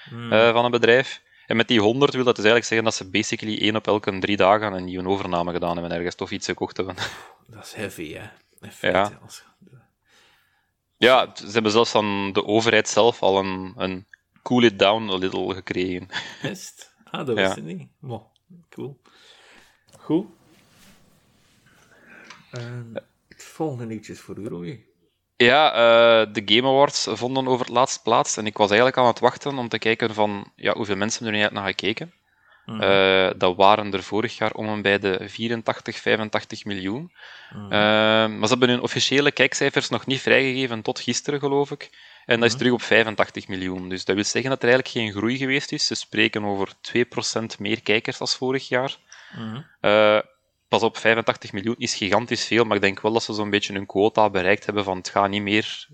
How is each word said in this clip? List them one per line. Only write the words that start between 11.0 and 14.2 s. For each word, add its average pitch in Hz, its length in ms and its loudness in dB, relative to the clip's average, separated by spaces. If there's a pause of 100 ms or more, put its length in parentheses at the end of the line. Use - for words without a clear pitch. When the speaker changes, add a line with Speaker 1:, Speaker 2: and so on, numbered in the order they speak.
Speaker 2:
t-, - 60 -18
ze 87 120 -16
hebben 110 220 2
zelfs 113 180 4
van 101 420 0
de 101 120 0
overheid 110 440 2
zelf 120 340 2
al 95 160 4
een, 95 380 -4
een 95 300 -6 (360)